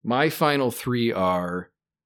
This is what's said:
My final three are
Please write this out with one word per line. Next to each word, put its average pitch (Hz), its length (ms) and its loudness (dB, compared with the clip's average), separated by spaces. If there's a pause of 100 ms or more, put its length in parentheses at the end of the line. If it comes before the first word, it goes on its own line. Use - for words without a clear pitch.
My 131 260 2
final 143 400 2
three 120 420 -2
are 90 580 -2 (360)